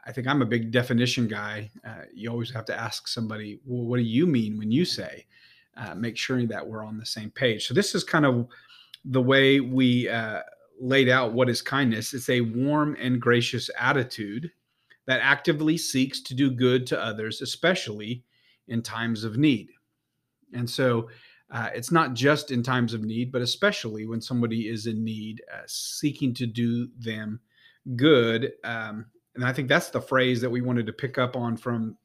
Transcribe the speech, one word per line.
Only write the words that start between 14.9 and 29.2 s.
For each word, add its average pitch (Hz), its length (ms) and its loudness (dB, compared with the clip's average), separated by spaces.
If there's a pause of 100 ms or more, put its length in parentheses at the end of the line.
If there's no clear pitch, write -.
that 127 120 2
actively 156 580 2
seeks 131 440 -2
to - 120 -10
do 135 160 4
good 127 380 4
to 98 160 -2
others, 110 380 -6
especially 123 840 -2 (460)
in 117 120 0
times 113 420 -4
of 110 140 -4
need. 135 320 2 (840)
And 120 180 -4
so, 120 400 0 (400)
uh, 113 240 -6
it's 123 160 -8
not 156 260 2
just 143 360 2
in 120 100 0
times 120 320 0
of 110 120 -6
need, 120 260 -4
but 127 100 -2
especially 117 640 -2
when 113 140 -6
somebody 113 480 -2
is 110 200 -6
in 110 180 -2
need, 110 440 -6
uh, - 160 -14
seeking - 680 -4
to 123 120 -4
do 120 440 -2 (100)
them 110 400 -8 (560)
good. 120 560 4 (140)
Um, 113 400 -8 (300)